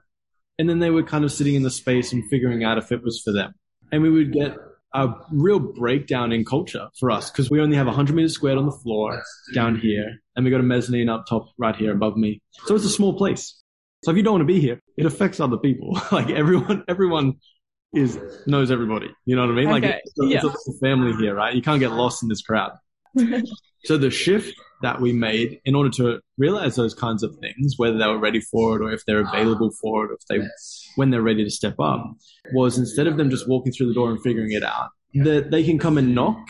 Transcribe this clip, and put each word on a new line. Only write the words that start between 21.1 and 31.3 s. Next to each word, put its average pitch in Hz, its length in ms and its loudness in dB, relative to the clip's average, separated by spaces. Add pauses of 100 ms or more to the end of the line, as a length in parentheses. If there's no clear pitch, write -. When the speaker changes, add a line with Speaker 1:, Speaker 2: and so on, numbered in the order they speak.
Speaker 1:
here, 104 140 0
right? 110 200 -2
You 127 60 0
can't 151 180 2
get 123 120 0
lost 120 320 -2
in 113 60 -2
this 104 120 -4
crowd. 104 300 -2 (440)
Speaker 2:
<laughs> 262 60 4 (640)
Speaker 1:
So 156 140 2
the 135 100 2
shift - 460 0 (260)
that 123 180 -2
we 120 140 2
made 113 500 0
in 135 120 2
order 143 160 2
to 120 280 0 (200)
realize 160 360 0
those 113 200 0
kinds 113 260 -4
of 78 180 -4
things, 127 380 -4
whether 117 220 2
they 107 80 2
were 110 100 0
ready 107 240 0
for 113 340 0
it 107 60 -2
or 110 100 -4
if 110 140 -8
they're 107 160 2
available 107 480 0 (100)
for 110 260 -2
it, 104 40 -6
or - 60 -10
if - 120 -14
they, 101 120 0 (560)
when 135 160 2
they're 117 100 2
ready 110 220 2